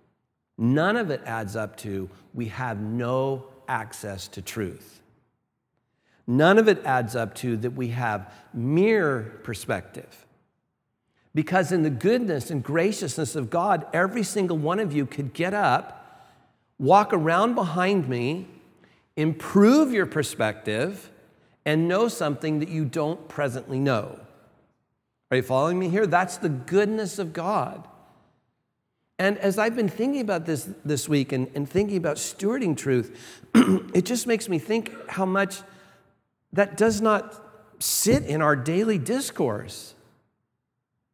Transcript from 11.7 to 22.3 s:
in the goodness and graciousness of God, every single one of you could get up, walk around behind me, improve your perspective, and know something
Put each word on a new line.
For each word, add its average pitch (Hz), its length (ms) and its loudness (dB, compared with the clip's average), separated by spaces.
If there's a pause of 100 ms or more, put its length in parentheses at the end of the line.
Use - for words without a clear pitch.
in 170 100 4
the 156 80 2
goodness 175 640 0
and 135 100 -2
graciousness 165 720 -2
of 127 160 -4
God, 175 420 0
every 190 300 0
single 185 340 0
one 160 220 0
of 190 140 -2
you 143 140 0
could 139 280 -8
get 185 200 -2
up, - 760 -2 (500)
walk 196 340 6
around 185 440 2
behind 180 520 2
me, 131 380 -2 (720)
improve 214 760 6
your 196 140 0
perspective, 117 1040 -2 (540)
and 160 240 2
know 202 180 2
something 151 540 -2